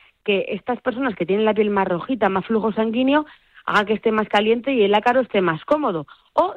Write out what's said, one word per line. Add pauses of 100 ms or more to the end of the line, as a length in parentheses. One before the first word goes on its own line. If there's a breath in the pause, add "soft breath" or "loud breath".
(220 soft breath)
que
estas
personas
que
tienen
la
piel
más
rojita,
más
flujo
sanguíneo, (400 loud breath)
haga
que
esté
más
caliente
y
el
ácaro
esté
más
cómodo. (280 loud breath)
O